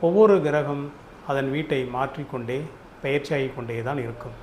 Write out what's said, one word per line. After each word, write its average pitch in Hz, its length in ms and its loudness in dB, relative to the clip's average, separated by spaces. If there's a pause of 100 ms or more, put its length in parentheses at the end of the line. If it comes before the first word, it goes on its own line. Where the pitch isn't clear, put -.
ஒவ்வொரு 202 360 8
கிரகம் 143 400 0 (480)
அதன் 135 220 0
வீட்டை 151 260 -2 (160)
மாற்றிக்கொண்டே, 131 640 -6 (460)
பெயர்ச்சியாகிக் 139 520 0
கொண்டே 117 220 -6 (100)
தான் 139 160 -2
இருக்கும். 117 400 -10